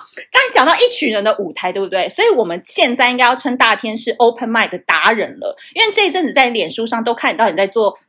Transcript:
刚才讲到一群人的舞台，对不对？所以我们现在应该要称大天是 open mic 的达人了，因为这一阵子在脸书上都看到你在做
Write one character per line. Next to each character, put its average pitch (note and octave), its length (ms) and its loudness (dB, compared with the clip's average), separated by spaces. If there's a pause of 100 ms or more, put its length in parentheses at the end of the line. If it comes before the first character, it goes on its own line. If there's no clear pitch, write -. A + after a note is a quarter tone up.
(300)
刚 B4+ 120 4
才 B4+ 100 -2
讲 B3+ 120 4
到 E4 120 4
一 B4 140 4
群 C#4 200 -2
人 G#3 140 -2
的 G#3+ 140 2
舞 F3+ 140 -8
台， F3+ 200 -6
对 G3 100 -4
不 F#3+ 60 -6
对？ F#3 200 -2
所 F#4 160 0
以 A#4 40 6
我 C4 160 2
们 F3 200 -6
现 C#4 300 0
在 B3 160 2
应 B3 60 -4
该 A#3+ 80 4
要 A#3+ 100 4
称 B3+ 220 -4
大 A#3 180 4
天 A3 220 -6
是 A3 160 -4
open A#3 380 0
mic A3 180 0
的 F3+ 100 -8
达 F3 340 2
人 D3 280 -4
了， - 160 -8 (180)
因 G#4 100 2
为 G#4+ 80 0
这 G4+ 140 2
一 D#4+ 40 2
阵 F4+ 160 -2
子 - 60 -4
在 C4 180 2
脸 F#3+ 200 -4
书 A3+ 160 -6
上 A3+ 160 -4
都 A#3 120 -2
看 B3+ 220 -2
到 A3 140 2
你 D#3+ 60 -6
在 G3 100 0
做 G3+ 320 -2 (100)